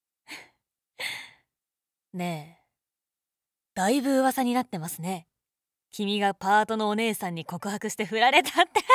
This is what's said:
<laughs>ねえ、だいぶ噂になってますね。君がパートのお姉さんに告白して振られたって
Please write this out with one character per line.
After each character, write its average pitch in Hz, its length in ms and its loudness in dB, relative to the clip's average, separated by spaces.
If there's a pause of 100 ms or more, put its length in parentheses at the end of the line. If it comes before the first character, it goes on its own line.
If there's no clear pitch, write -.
(260)
<laughs> - 260 -18 (1600)
ね 165 480 -8
え、 - 40 -20 (1080)
だ 190 160 2
い 277 100 2
ぶ 269 180 2
噂 262 240 2
に 247 100 0
な 247 100 0
っ 247 60 -8
て 180 120 -8
ま 160 80 -8
す - 120 -10
ね。 175 280 -8 (640)
君 208 260 -2
が 202 160 0
パ 202 280 4
ー 208 40 0
ト 220 100 -4
の 214 120 0
お 208 80 0
姉 220 180 0
さ 196 140 -6
ん 170 80 -8
に 165 80 -8
告 175 240 -10
白 208 200 -6
し 202 60 -8
て 220 100 -4
振 202 140 -4
ら 240 140 6
れ 302 100 6
た 320 220 2
っ - 20 -14
て 403 140 0 (140)